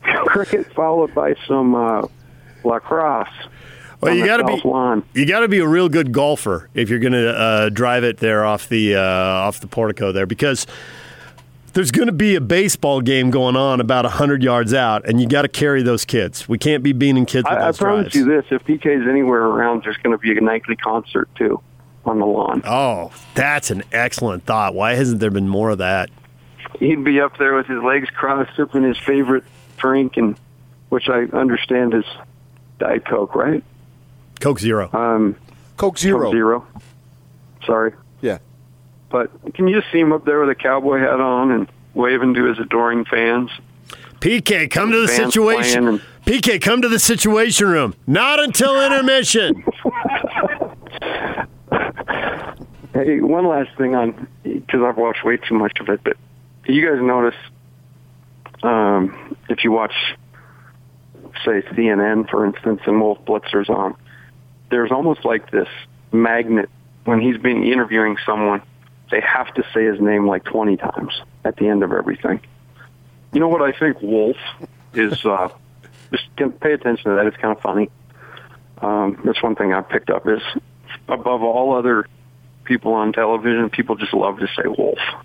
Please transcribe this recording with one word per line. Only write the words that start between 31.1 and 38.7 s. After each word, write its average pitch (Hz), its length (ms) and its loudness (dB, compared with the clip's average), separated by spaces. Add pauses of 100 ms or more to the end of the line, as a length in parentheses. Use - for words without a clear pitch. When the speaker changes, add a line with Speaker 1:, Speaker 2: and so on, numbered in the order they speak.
Speaker 1:
understand 123 580 0
is 110 100 2 (760)
Diet 113 260 -2
Coke, 104 280 -2
right? 151 280 0 (800)
Speaker 2:
Coke 143 180 0
Zero. 107 340 0
Speaker 1:
Um, 110 440 0 (400)
Speaker 3:
Coke 196 200 -2
Zero. 180 280 0
Speaker 1:
Coke 107 80 0
Zero. 113 340 2 (1000)
Sorry. 110 280 0 (280)
Speaker 3:
Yeah. 104 180 -4 (680)